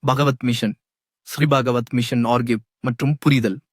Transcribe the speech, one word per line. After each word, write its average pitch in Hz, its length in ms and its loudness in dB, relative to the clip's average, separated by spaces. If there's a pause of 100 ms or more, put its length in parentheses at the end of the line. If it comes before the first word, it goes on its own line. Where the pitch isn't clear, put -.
பகவத் 135 380 0
மிஷன், 113 280 -2 (520)
ஸ்ரீ 147 180 0 (100)
பகவத் 123 420 0
மிஷன் 120 260 0 (100)
ஆர்கிவ் 120 300 0 (240)
மற்றும் 135 260 -2 (100)
புரிதல். 123 360 2 (140)